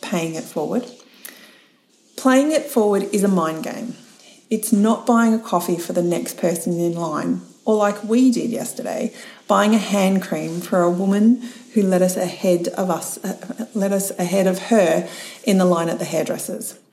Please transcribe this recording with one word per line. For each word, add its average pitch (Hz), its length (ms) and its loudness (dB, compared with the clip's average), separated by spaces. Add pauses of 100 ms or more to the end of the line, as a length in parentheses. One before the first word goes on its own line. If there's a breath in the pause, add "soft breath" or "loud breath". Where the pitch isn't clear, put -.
paying 165 360 -6
it 156 80 -10
forward. 185 420 -4 (1300 loud breath)
Playing 262 340 4
it 311 140 0
forward 208 380 2 (100)
is 196 120 2
a 202 40 4
mind 160 340 0
game. - 320 -10 (540 loud breath)
It's - 240 -2
not 208 340 2
buying 233 280 4
a 220 40 0
coffee 180 380 -2
for 170 160 -8
the 175 100 0
next 170 360 -2
person 180 420 -2
in 170 140 0
line, 170 480 -4 (240)
or 220 80 2
like 208 280 0
we 247 280 4
did 233 180 -2
yesterday, - 640 -6 (360 loud breath)
buying 208 260 4
a 226 40 6
hand 190 440 2
cream 165 400 -6
for 180 180 0
a 175 100 4
woman 202 520 4 (320 loud breath)
who 214 80 4
let 185 180 2
us 185 160 2
ahead 180 520 0
of 190 200 -4
us, - 340 -6
uh, 208 520 -10
let 196 180 0
us 190 260 -2
ahead 185 280 0
of 185 240 -2
her 175 360 4 (380 loud breath)
in 196 140 4
the 185 80 4
line 170 240 2
at - 80 -4
the 175 80 -6
hairdresser's. 160 720 -6 (140)